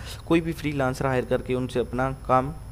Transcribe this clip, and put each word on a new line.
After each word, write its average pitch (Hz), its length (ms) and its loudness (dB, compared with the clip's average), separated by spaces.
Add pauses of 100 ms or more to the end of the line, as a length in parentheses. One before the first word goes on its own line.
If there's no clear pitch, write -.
(280)
कोई 170 140 6
भी 165 120 -4
freelancer 139 520 0
hire 127 200 2
करके 127 300 0
उनसे 127 240 -2
अपना 123 320 0 (160)
काम 127 260 4 (180)